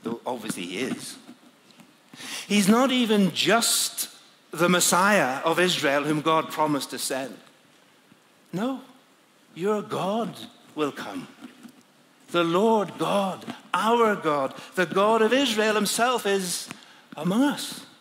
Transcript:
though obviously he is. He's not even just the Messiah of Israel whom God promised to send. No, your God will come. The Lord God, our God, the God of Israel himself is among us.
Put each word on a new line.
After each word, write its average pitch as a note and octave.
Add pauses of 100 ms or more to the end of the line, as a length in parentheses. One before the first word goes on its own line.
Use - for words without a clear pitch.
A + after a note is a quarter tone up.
though A2+
obviously G#2+
he F2+
is. - (1300)
He's G3+
not A#3+
even G#3+
just - (420)
the E3+
Messiah F3
of D#3+
Israel D3
whom D3+
God D#3+
promised D3
to B2+
send. C3 (1160)
No, A#3+ (720)
your G3+
God F3 (400)
will D3
come. F#2+ (1040)
The E3+
Lord F#3+
God, F3+ (280)
our A3
God, D3 (220)
the F#3
God G3+
of A3
Israel A3
himself A3+
is G3 (480)
among F3
us. - (160)